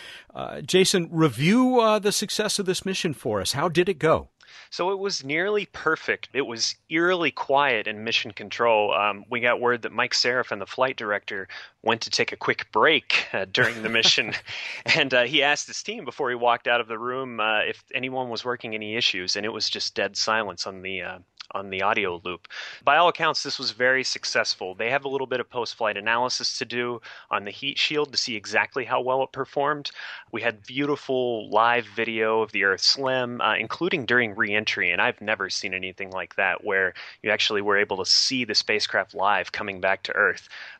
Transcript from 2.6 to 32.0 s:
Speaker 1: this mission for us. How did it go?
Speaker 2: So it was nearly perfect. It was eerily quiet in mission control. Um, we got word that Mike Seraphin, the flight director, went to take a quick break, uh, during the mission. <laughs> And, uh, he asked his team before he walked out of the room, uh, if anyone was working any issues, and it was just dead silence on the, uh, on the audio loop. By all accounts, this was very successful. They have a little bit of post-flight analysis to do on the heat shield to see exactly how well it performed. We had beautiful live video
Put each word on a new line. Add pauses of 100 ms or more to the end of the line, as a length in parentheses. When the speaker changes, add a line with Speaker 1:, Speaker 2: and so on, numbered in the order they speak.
Speaker 1:
this
mission
for
us.
How
did
it
go? (400)
Speaker 2:
So
it
was
nearly
perfect.
It
was (140)
eerily
quiet
in
mission
control.
Um,
we
got
word
that
Mike
Seraphin,
the
flight
director, (360)
went
to
take
a
quick
break,
uh,
during
the
mission. (260)
<laughs>
And,
uh,
he
asked
his
team
before
he
walked
out
of
the
room,
uh,
if (100)
anyone
was
working
any
issues,
and
it
was
just
dead
silence
on
the,
uh, (320)
on
the
audio
loop. (340)
By
all
accounts,
this
was
very
successful.
They
have
a
little
bit
of
post-flight
analysis
to
do (300)
on
the
heat
shield
to
see
exactly
how
well
it
performed. (420)
We
had
beautiful
live
video